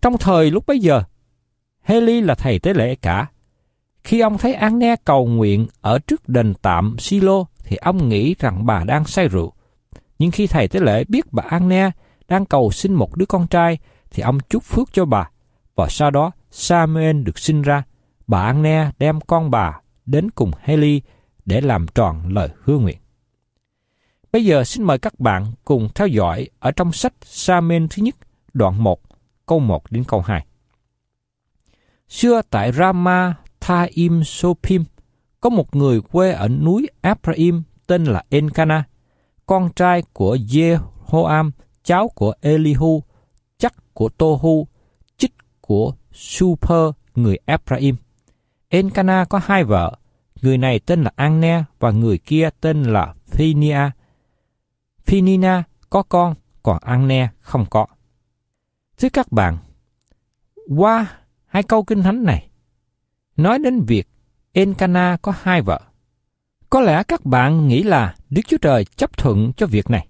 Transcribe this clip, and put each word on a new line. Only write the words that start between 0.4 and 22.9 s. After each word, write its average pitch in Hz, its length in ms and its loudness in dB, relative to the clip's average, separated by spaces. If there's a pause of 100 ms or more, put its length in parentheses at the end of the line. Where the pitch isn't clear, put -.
lúc 185 160 -2
bấy 285 120 0
giờ, 156 240 2 (800)
Hê-li 233 380 2
là 170 140 0
thầy 113 240 -2
tế 185 160 -2
lễ 127 200 -2
cả. 98 320 -4 (760)
Khi 233 160 0
ông 214 180 2
thấy 254 160 -2
An-ne 233 500 0
cầu 139 220 2
nguyện 113 400 2 (140)
ở 113 180 0
trước 294 300 -6
đền 117 340 2
tạm 101 360 0
Si-lô, 190 480 0 (180)
thì - 120 -6
ông 175 320 -2
nghĩ 113 300 0
rằng 104 280 -2
bà 101 180 0
đang 147 200 -2
say 175 240 -2
rượu. 90 240 -2 (680)
Nhưng 165 120 0
khi 208 160 -2
thầy 143 220 0
tế 190 120 -2
lễ 117 280 2
biết 247 240 -2
bà - 100 -4
An-ne 185 480 0 (380)
đang 190 180 -2
cầu 127 240 2
xin 190 240 -2
một 123 220 0
đứa 185 100 -2
con 175 200 -2
trai, 170 320 0 (320)
thì - 120 -8
ông 135 180 0
chúc - 240 -4
phước - 280 -4
cho 185 120 2
bà. 107 260 -2 (440)
Và 90 160 0
sau 147 200 0
đó, 147 200 0 (200)
Sa-muel 160 720 0
được - 140 -6
sinh 156 240 -2
ra. 143 200 0 (440)
Bà 95 160 0
An-ne 151 560 0
đem 156 220 0
con 165 300 -2
bà 98 300 -2 (260)
đến 156 240 -2
cùng 104 200 -2 (100)
Hê-li 147 400 2 (440)
để 98 160 0
làm 110 340 -2
tròn 85 340 -2
lời 92 200 -2 (160)
hứa 143 140 2
nguyện. 92 180 -2 (1400)